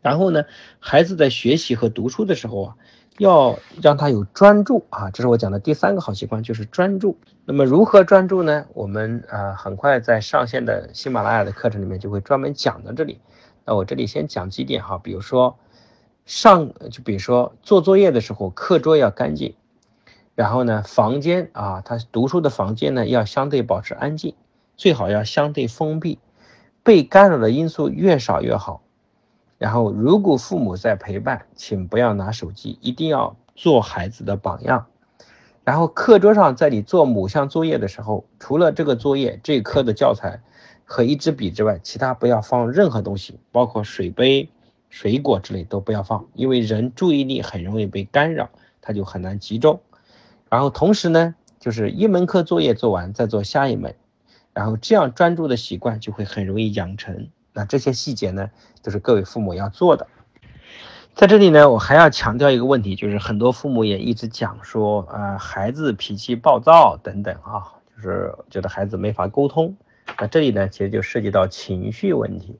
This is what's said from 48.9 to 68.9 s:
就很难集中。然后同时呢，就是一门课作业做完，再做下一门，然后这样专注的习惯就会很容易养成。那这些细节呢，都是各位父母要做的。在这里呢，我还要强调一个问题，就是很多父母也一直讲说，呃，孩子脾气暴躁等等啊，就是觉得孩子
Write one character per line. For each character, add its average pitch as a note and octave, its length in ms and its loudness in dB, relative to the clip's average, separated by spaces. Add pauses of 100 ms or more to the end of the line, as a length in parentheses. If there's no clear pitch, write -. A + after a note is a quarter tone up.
就 G2+ 100 -4
很 F#2 180 -10
难 F#2+ 180 -8
集 A2 200 -8
中。 D3+ 220 2 (680)
然 A#2+ 120 2
后 C#3 80 0
同 F#3+ 240 2
时 F#3 160 0
呢， E3 260 2 (240)
就 B2 100 -6
是 A2 200 -2
一 G#3 180 0
门 F3+ 180 2
课 F3 180 0
作 E3 180 0
业 C3 120 2
做 A2 180 0
完， F2+ 200 -4
再 A2 160 -2
做 G#2 160 -2
下 C#3 240 -2
一 A#2+ 80 -2
门， - 180 -8 (600)
然 G#2 140 -6
后 A2 100 -4
这 G#3+ 180 0
样 F#3 180 2
专 E3+ 220 2
注 D#3+ 140 -4
的 A#2+ 80 0
习 - 200 -10
惯 A2 220 -4
就 G#2+ 140 -12
会 G#2+ 100 -8
很 G2 220 -8
容 G2 160 -4
易 G#2+ 100 -2
养 G2 240 -6
成。 - 320 -12 (240)
那 G#2 140 -8
这 C3+ 140 -2
些 C3+ 120 -2
细 B2+ 220 -8
节 G2+ 160 -6
呢， G2 220 -8 (320)
都 - 80 -8
是 G2+ 80 -6
各 A#2+ 160 2
位 G2 80 0
父 A2+ 180 -8
母 F#2 140 -6
要 G2 140 -8
做 E3+ 280 2
的。 - 100 -12 (1080)
在 G3+ 100 8
这 G3+ 120 8
里 G3 120 8
呢， D3 220 10
我 A2 80 2
还 C3 160 2
要 D#3+ 140 10
强 A#2+ 280 -2
调 C#3 140 4
一 B2+ 80 2
个 A#2+ 40 -2
问 C3 200 2
题， G2 120 -6
就 G#2 140 -6
是 G2+ 80 -4
很 G#2 220 -4
多 B2 120 2
父 C#3 180 -6
母 A#2 140 0
也 G2+ 140 0
一 A2+ 160 -4
直 A2 140 -8
讲 G#2+ 360 -8
说， G#2+ 380 -2 (100)
呃， G2+ 280 -8
孩 G2+ 320 -6
子 D3 200 -4
脾 G2+ 240 -8
气 A#2+ 200 -6
暴 B2 240 2
躁 D#3 360 6
等 G2 280 -10
等 F#2+ 200 -8
啊， G#2 300 -12 (220)
就 A2 60 -20
是 F#2 340 -8 (160)
觉 F#2+ 100 -8
得 F2+ 80 -8
孩 G2 160 -6
子 G2+ 120 -8